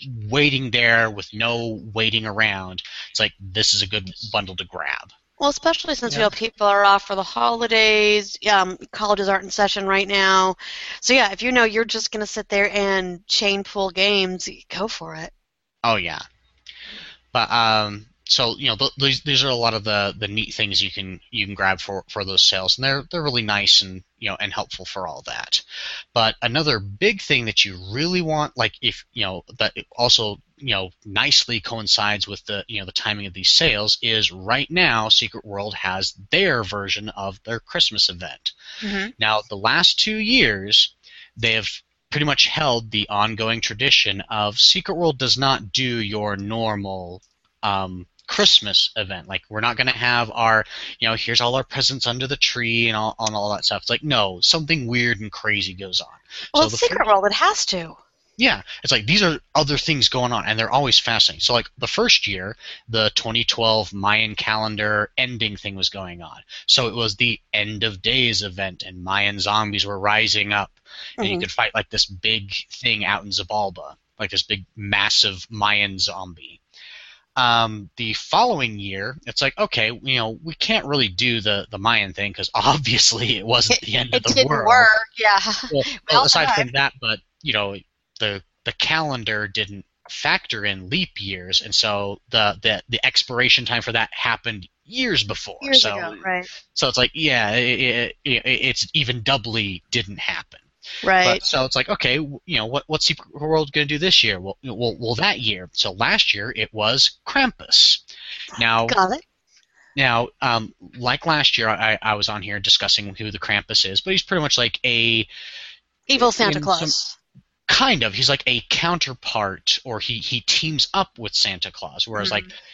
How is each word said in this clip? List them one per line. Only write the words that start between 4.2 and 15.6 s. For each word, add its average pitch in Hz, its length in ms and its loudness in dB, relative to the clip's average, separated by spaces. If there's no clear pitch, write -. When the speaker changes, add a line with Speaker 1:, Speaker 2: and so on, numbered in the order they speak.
Speaker 1:
bundle 95 240 -4
to 92 80 -8
grab. 73 460 -8
Speaker 2:
Well, 285 100 2
especially 320 460 0
since, 240 180 -4
Speaker 3:
Yeah. 240 60 -2
Speaker 2:
you 220 80 4
know, 202 40 4
people 214 360 -2
are 202 180 6
off 196 220 6
for 202 80 -4
the 190 80 -2
holidays, 220 1120 4
um, 185 260 4
colleges 202 340 0
aren't 190 180 2
in 185 60 -12
session 202 360 0
right 196 200 2
now. 190 500 4
So, 247 140 2
yeah, 220 180 4
if 190 80 -10
you 240 100 0
know 247 140 6
you're 226 220 0
just 220 260 -4
gonna 214 140 -4
sit - 240 -8
there 202 260 2
and 190 500 0
chain 202 380 0
pool 196 240 -2
games, 185 600 0
go 190 180 -6
for 165 280 -10
it. 160 180 -12